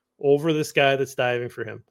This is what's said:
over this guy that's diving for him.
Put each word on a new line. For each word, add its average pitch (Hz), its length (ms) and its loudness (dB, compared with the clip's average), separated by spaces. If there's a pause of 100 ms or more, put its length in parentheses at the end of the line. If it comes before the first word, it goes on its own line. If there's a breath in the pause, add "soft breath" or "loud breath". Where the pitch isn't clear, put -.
(200)
over 143 320 2
this 151 180 -2
guy 139 240 2
that's 135 220 -4
diving 123 320 -2
for 117 160 -10
him. 110 260 -14